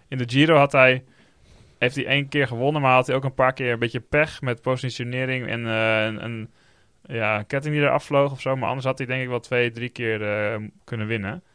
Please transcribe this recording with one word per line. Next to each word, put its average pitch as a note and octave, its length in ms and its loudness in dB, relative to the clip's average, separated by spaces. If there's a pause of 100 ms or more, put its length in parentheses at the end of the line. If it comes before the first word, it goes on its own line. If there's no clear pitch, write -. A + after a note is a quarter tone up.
in C#3 100 -8
de B2 120 -2
Giro D3+ 260 4
had C#3+ 160 6
hij, C3 320 6 (720)
heeft B2+ 180 0
hij C#3 100 -4
één C#3 220 0
keer C#3 200 0
gewonnen, C3 340 -2
maar C3 120 4
had B2+ 140 4
hij B2+ 80 0
ook C3+ 80 -2
een C3+ 100 -2
paar C3 200 2
keer B2+ 200 -2
een A#2 60 -4
beetje A#2+ 200 -2
pech D3+ 420 -2
met B2 200 -4
positionering B2+ 840 -4
en, A#2 200 -4
eh, A2 380 2
een, A2 180 -6
een, A2 260 -8 (560)
ja, A2 320 -2
een G#2+ 100 -6
ketting D3 280 -4
die D3 80 2
eraf C#3 200 2
vloog C#3 280 2
of C3 100 -12
zo. C3+ 140 -2
Maar B2+ 120 -4
anders C3 180 -4
had C3 120 -2
hij C3 100 -6
denk C3 160 -4
ik B2+ 60 -6
wel B2 100 -2
twee, A#2+ 320 0
drie A#2 180 -8
keer, A2+ 320 -4 (320)
eh, G#2+ 80 -6 (220)
kunnen G#2+ 240 -6
winnen. A2+ 360 -4 (120)